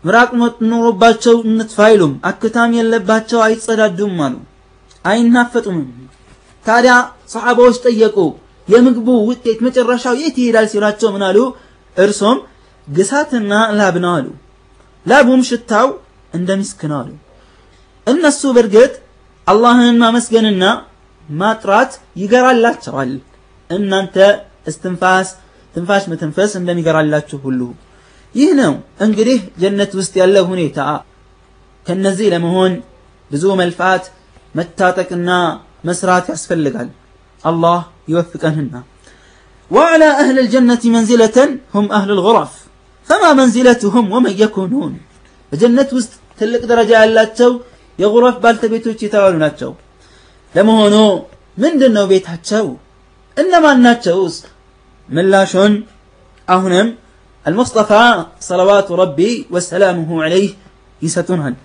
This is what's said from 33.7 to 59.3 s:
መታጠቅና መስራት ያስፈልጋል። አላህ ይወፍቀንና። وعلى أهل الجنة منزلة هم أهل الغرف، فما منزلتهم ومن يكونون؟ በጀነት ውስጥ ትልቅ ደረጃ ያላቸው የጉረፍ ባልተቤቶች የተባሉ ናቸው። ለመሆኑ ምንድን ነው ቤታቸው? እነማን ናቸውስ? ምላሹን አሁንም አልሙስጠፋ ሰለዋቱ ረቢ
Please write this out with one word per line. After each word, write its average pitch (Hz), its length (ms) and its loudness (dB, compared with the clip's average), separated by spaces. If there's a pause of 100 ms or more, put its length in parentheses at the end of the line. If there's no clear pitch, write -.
መታጠቅና 180 760 -4 (540)
መስራት 180 440 -2
ያስፈልጋል። 151 600 -6 (560)
አላህ 170 340 0 (280)
ይወፍቀንና። 160 680 -4 (960)
وعلى 320 420 4
أهل 269 260 2
الجنة 240 460 2
منزلة 226 540 2 (320)
هم 208 220 -2
أهل 202 180 -2
الغرف، 196 420 0 (560)
فما 359 240 2
منزلتهم 240 760 2
ومن 214 280 -2
يكونون؟ 196 580 -4 (600)
በጀነት 240 400 2
ውስጥ 254 200 -6 (240)
ትልቅ 240 280 -4
ደረጃ 226 300 2
ያላቸው 220 560 4 (480)
የጉረፍ 233 400 2
ባልተቤቶች 226 600 -2
የተባሉ 208 360 0
ናቸው። 147 340 -4 (840)
ለመሆኑ 208 400 4 (640)
ምንድን 269 340 2
ነው 202 140 0
ቤታቸው? 190 580 -2 (720)
እነማን 311 440 2
ናቸውስ? 190 560 2 (720)
ምላሹን 190 640 2 (760)
አሁንም 185 400 0 (580)
አልሙስጠፋ 214 440 -2 (500)
ሰለዋቱ 190 560 0
ረቢ 170 220 -2 (300)